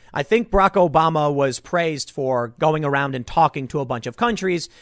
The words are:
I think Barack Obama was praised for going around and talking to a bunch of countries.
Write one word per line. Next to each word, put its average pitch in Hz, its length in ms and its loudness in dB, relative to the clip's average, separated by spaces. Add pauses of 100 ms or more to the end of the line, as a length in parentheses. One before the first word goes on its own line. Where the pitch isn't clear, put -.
(140)
I 147 80 -2
think 226 280 0
Barack 190 220 4
Obama 160 600 2
was 139 280 0
praised 165 500 -4
for 123 480 -4
going 156 260 2
around 139 300 0
and 123 120 -8
talking 147 420 0
to 151 120 -4
a 139 40 -4
bunch 123 220 -6
of 123 100 -10
countries. 185 540 -2 (120)